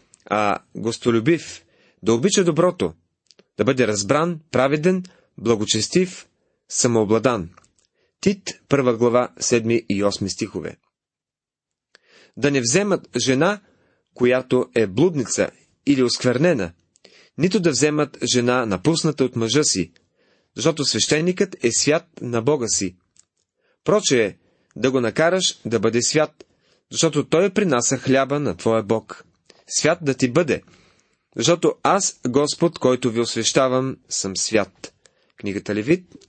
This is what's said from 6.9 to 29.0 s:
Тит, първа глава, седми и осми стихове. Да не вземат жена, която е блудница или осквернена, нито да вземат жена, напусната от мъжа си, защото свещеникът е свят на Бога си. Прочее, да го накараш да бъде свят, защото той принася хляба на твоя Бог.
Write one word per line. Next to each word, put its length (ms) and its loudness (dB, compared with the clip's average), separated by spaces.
Тит, 480 -4
първа 280 2
глава, 420 2
седми 500 0
и 140 0
осми 260 -2
стихове. 480 -10
Да 140 0
не 100 0
вземат 460 0
жена, 360 2
която 640 0
е 120 2
блудница 640 0
или 180 2
осквернена, 680 0
нито 220 0
да 100 2
вземат 480 0
жена, 320 2
напусната 580 0
от 120 -2
мъжа 280 0
си, 280 -2
защото 300 -2
свещеникът 760 -2
е 80 0
свят 340 0
на 200 -4
Бога 260 -2
си. 300 -4
Прочее, 540 0
да 160 0
го 100 0
накараш 640 0
да 140 0
бъде 220 2
свят, 420 -2
защото 380 -2
той 200 2
принася 480 0
хляба 420 0
на 180 -4
твоя 260 0
Бог. 420 -4